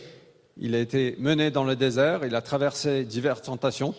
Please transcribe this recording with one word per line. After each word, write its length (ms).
Il 160
a 60
été 380
mené 320
dans 140
le 120
désert, 500
il 80
a 80
traversé 640
diverses 360
tentations. 580